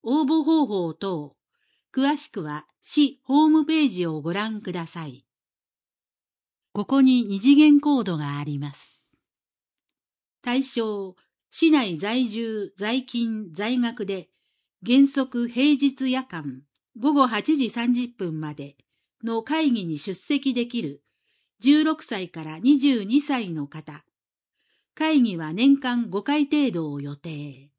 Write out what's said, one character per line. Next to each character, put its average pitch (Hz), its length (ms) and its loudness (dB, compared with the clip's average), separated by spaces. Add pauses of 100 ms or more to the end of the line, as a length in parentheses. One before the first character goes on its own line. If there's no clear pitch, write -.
応 277 220 0
募 311 180 2
方 311 240 4
法 180 280 -4
等、 160 420 -8 (560)
詳 277 240 0
し - 140 -14
く 190 140 -8
は 151 220 -10 (140)
市 - 440 0
ホ 294 220 4
ー - 20 6
ム 311 180 4
ペ 320 200 2
ー - 40 2
ジ 180 160 -2
を 156 160 -4
ご 165 100 -4
覧 214 300 -6
く 180 100 -8
だ 170 140 -6
さ 165 200 -12
い。 127 200 -16 (1500)
こ 208 140 -4
こ 269 160 2
に 254 220 4
二 196 160 -4
次 269 160 6
元 294 220 8
コ 285 220 2
ー 202 40 -4
ド 175 120 -2
が 143 220 -6
あ 143 60 -6
り 143 140 -6
ま 143 140 -8
す。 - 400 -20 (1300)
対 247 220 -2
象、 208 540 -6 (340)
市 330 200 2
内 214 280 2
在 233 280 -2
住、 214 500 -6
在 233 280 -4
勤、 220 480 -6
在 220 260 -2
学 233 280 -4
で、 190 240 -8 (560)
原 269 220 6
則 247 400 -2
平 269 300 2
日 269 320 0
夜 254 140 -2
間、 143 380 -12 (340)
午 269 160 0
後 277 140 4
八 233 300 0
時 254 120 0
三 240 240 -2
十 240 160 -2
分 165 320 -8
ま 151 140 -8
で 143 220 -16 (460)
の 226 200 -4
会 294 300 0
議 202 120 -2
に 156 140 -6
出 190 160 -8
席 277 400 -2
で 240 140 -2
き 240 120 -6
る、 143 220 -8 (580)
十 294 240 6
六 311 180 -2
歳 190 280 -8
か 160 140 -12
ら 156 160 -12
二 269 180 6
十 247 260 2
二 247 160 2
歳 247 300 -4
の 151 160 -6
方。 147 380 -18 (880)
会 311 280 2
議 202 140 0
は 160 160 -8
年 277 260 4
間 240 320 -4
五 202 140 -4
回 294 220 0
程 285 260 0
度 160 200 -4
を 143 80 -8
予 143 140 -10
定。 143 640 -14